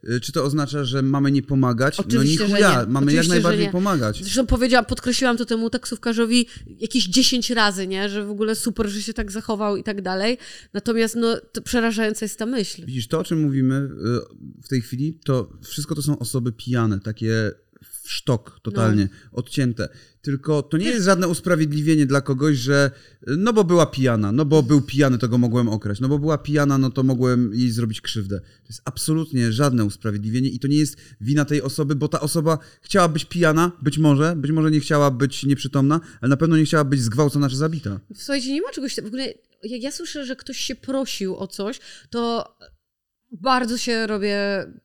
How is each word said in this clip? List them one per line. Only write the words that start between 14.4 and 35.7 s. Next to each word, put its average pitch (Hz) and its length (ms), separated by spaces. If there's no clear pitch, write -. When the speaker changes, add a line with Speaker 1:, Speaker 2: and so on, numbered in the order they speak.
Speaker 1:
w - 40
tej 131 140
chwili, 151 420
to 127 280
wszystko 147 320
to 147 80
są 147 160
osoby 120 340
pijane, 113 480
takie 110 500
w - 80
sztok - 520
totalnie, 104 460
Speaker 2:
No. - 140
Speaker 1:
odcięte. 123 500
Tylko 143 400
to - 140
nie 175 80
Speaker 2:
Wiesz 240 100
Speaker 1:
jest 214 120
żadne 185 220
usprawiedliwienie 156 800
dla 139 140
kogoś, 139 360
że, 139 340
y, 143 140
no 208 160
bo 214 120
była 165 220
pijana, 117 460
no 147 120
bo 151 180
był 139 200
pijany, 131 360
to 123 100
go 120 100
mogłem 120 300
okraść, 104 320
no 131 80
bo 143 100
była 151 200
pijana, 143 400
no 131 120
to 131 120
mogłem 123 520
jej 123 160
zrobić 113 300
krzywdę. 98 400
To - 280
jest - 160
absolutnie 135 680
żadne 123 320
usprawiedliwienie 107 640
i 123 100
to 139 100
nie 147 100
jest 147 180
wina 143 240
tej 147 180
osoby, 139 320
bo 143 140
ta 156 120
osoba 156 380
chciała 180 260
być 156 160
pijana, 170 480
być 147 160
może, 156 380
być 143 140
może 156 200
nie 151 100
chciała 143 300
być 131 340
nieprzytomna, 139 560